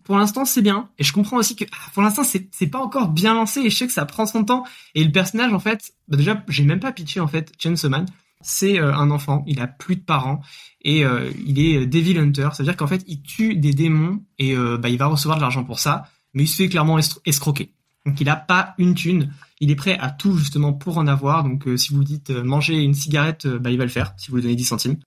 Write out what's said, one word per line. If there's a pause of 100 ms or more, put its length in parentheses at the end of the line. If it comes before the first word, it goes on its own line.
Pour
l'instant,
c'est
bien. » (100)
Et
je
comprends
aussi
que,
ah,
pour
l'instant,
c'est,
c'est
pas
encore
bien
lancé,
et
je
sais
que
ça
prend
son
temps. (320)
Et
le
personnage,
en
fait, (140)
bah,
déjà,
j'ai
même
pas
pitché,
en
fait,
Chainsaw
Man. (360)
C'est,
euh,
un
enfant,
il
a
plus
de
parents, (400)
et,
euh, (140)
il
est,
euh,
Devil
Hunter.
Ça
veut
dire
qu'en
fait,
il
tue
des
démons, (160)
et,
euh,
bah,
il
va
recevoir
de
l'argent
pour
ça, (320)
mais
il
se
fait
clairement
estro-,
escroquer. (320)
Donc
il
a
pas
une
thune, (300)
il
est
prêt
à
tout
justement
pour
en
avoir,
donc,
euh,
si
vous
lui
dites,
euh, «
Mangez
une
cigarette »,
euh,
bah,
il
va
le
faire,
si
vous
lui
donnez
dix
centimes.